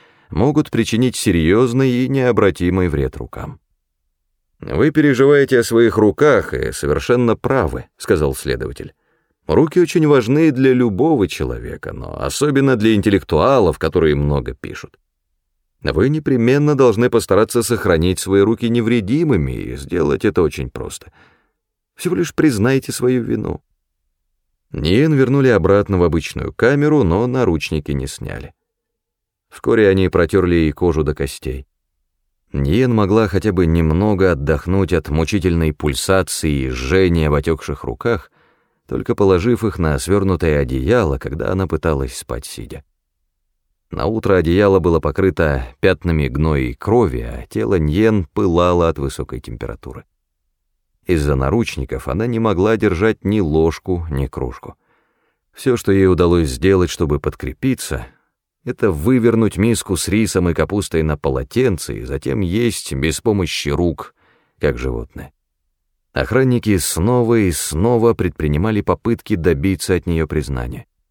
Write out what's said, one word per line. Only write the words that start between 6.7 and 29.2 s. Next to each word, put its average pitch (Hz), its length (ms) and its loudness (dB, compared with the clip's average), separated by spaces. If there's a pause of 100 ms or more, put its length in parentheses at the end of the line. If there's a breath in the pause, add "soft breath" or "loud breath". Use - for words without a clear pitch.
совершенно 110 640 0
правы", 85 520 -2 (100)
сказал 76 380 0
следователь. - 580 -8 (540)
"Руки 156 340 2
очень 160 260 2
важны 147 440 4
для 131 240 2
любого 120 540 2
человека, 60 680 -8
но 50 260 -12
особенно 135 560 0
для 110 180 4
интеллектуалов, 98 840 2
которые 80 360 2
много 71 380 -2
пишут. - 460 -16 (840)
Вы 85 300 0
непременно 143 680 2
должны 120 320 4
постараться 110 540 2
сохранить 92 560 0
свои 98 240 2
руки 113 260 0
невредимыми, 113 840 0
и 57 240 -8
сделать 71 500 -2
это 92 160 2
очень 71 260 -2
просто. - 420 -14 (840 soft breath)
Всего 175 200 -4
лишь 175 180 -4
признайте 131 580 2
свою 127 300 0
вину". 113 400 -6 (1120)
Ниен 117 420 2
вернули 135 340 2
обратно 98 500 2
в 87 60 4
обычную - 480 -2
камеру, 143 500 2
но 98 240 2
наручники 85 640 -2
не 67 140 -4
сняли. - 460 -12 (960)